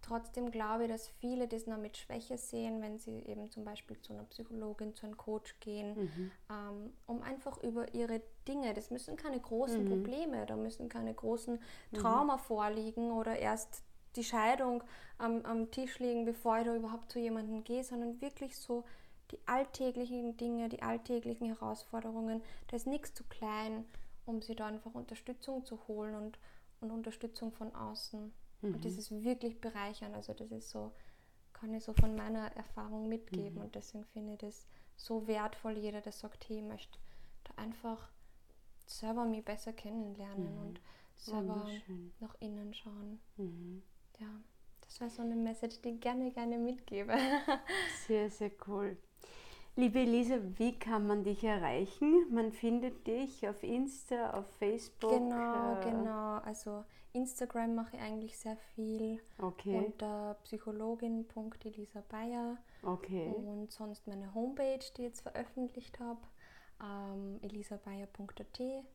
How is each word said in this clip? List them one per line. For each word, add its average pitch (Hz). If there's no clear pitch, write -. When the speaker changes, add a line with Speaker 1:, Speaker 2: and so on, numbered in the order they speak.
Speaker 1:
trotzdem 233
glaub 220
ich, 233
dass 226
viele 247
das 226
noch 226
mit 214
Schwäche 233
sehen, 226
wenn 214
sie 220
eben 208
zum 214
Beispiel 214
zu -
einer 208
Psychologin, 214
zu -
einem 214
Coach 214
gehen, 208
Speaker 2:
Mhm. 185
Speaker 1:
ähm, 208
um 240
einfach 262
über 233
ihre 226
Dinge, 269
das 208
müssen 247
keine 277
großen 233
Speaker 2:
Mhm. 196
Speaker 1:
Probleme, 233
da 220
müssen 226
keine 226
großen 233
Speaker 2:
Mhm. 220
Speaker 1:
Trauma 247
vorliegen 220
oder 226
erst 220
die 240
Scheidung 240
am, 233
am 226
Tisch 262
liegen, 240
bevor 226
ich 233
da 233
überhaupt 226
zu 240
jemandem 220
gehe, 247
sondern 240
wirklich 277
so 240
die -
alltäglichen 247
Dinge, 233
die 226
alltäglichen 233
Herausforderungen, 226
da -
ist 233
nichts 294
zu -
klein, 220
um 226
sich 226
da 214
einfach 220
Unterstützung 254
zu 226
holen 214
und, 214
und 220
Unterstützung 226
von 220
außen. 214
Und 170
das 175
Speaker 2:
Mhm. 185
Speaker 1:
ist 214
wirklich 233
bereichernd, 208
also 208
das 220
ist 220
so, 107
kann 220
ich 220
so 220
von 220
meiner 214
Erfahrung 214
mitgeben 202
Speaker 2:
Mhm. 202
Speaker 1:
und 208
deswegen 214
finde 214
ich 208
das -
so 220
wertvoll, 214
jeder, 208
der 208
sagt, -
hey, 220
ich 214
möchte 214
da -
einfach 226
selber 226
mich 220
besser 214
kennenlernen 202
Speaker 2:
Mhm. 160
Speaker 1:
und 170
selber 208
Speaker 2:
Wunderschön. 208
Speaker 1:
nach 220
innen 208
schauen. 208
Speaker 2:
Mhm. 175
Speaker 1:
Ja, 214
das -
wäre 240
so 233
eine 233
Message, 226
die 240
ich 233
gerne, 254
gerne 233
mitgebe. 233
<laughs> 285
Speaker 2:
Sehr, 214
sehr 208
cool. 202
Liebe 247
Elisa, 240
wie 240
kann 220
man 208
dich 202
erreichen? 214
Man 226
findet 240
dich 247
auf 202
Insta, 247
auf 202
Facebook, 220
Speaker 1:
Genau, 240
Speaker 2:
äh, -
Speaker 1:
genau. 220
Also 208
Instagram 247
mache 226
ich 247
eigentlich 220
sehr 220
viel 220
Speaker 2:
Okay. 185
Speaker 1:
unter 208
Psychologin 226
Punkt 220
Elisa 208
Bayer. 240
Speaker 2:
Okay. 185
Speaker 1:
Und 208
sonst 214
meine 196
Homepage, 269
die 247
ich 240
jetzt 240
veröffentlicht -
hab, 233
ähm, 196
elisabayer 202
Punkt -
A -
T. 262